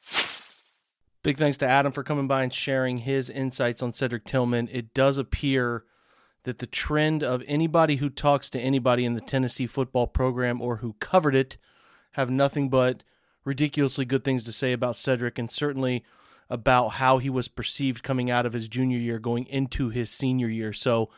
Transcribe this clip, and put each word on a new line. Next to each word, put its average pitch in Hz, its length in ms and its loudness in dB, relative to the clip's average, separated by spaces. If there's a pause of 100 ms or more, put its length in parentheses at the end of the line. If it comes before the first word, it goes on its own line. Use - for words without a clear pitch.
(1200)
Big 147 140 2
thanks 143 180 2
to 143 100 0
Adam 139 240 4
for 135 140 -6
coming 143 240 -2
by 135 160 2
and 127 100 -4
sharing 131 440 -2
his 131 300 -2
insights 131 540 -2
on 120 100 -2
Cedric 120 320 -2
Tillman. 120 460 0
It 120 240 -8
does 135 240 4
appear 127 640 -2 (640)
that 123 140 -6
the 120 100 -6
trend 151 560 0
of 127 240 -2
anybody 156 480 2
who 143 120 -2
talks 143 420 0
to 127 100 -4
anybody 123 440 2
in 120 100 0
the 117 60 -4
Tennessee 131 460 -2
football 123 400 -2
program 123 560 -2
or 120 140 -2
who 113 240 -8
covered 151 340 4
it 135 220 2 (560)
have 131 180 -2
nothing 139 400 2
but 127 320 2 (420)
ridiculously 139 600 0
good 131 180 0
things 131 180 2
to 113 80 -8
say 127 220 0
about 123 240 -2
Cedric, 123 420 -2
and 117 120 -6
certainly 131 520 -2 (460)
about 123 400 2
how 131 300 4
he 127 100 -2
was 127 180 0
perceived - 560 -4
coming 127 280 -2
out 123 160 2
of 113 80 -4
his 113 140 -6
junior 123 300 0
year, 117 200 -2
going 117 300 -2
into 135 420 -2
his 113 180 -4
senior 127 400 0
year. 110 240 -4
So 113 460 0